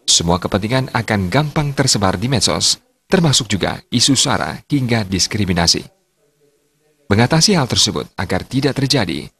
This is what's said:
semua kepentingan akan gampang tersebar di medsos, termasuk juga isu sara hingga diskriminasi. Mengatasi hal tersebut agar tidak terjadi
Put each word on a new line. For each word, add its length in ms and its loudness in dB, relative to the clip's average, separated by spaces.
semua 320 2
kepentingan 560 -2
akan 320 -2
gampang 480 -2
tersebar 480 0
di 80 -2
medsos, 480 0
termasuk 400 2
juga 400 -2
isu 240 2
sara 560 -2
hingga 320 0
diskriminasi. 800 0
Mengatasi 480 4
hal 80 0
tersebut 480 -2
agar 320 -4
tidak 320 0
terjadi 480 0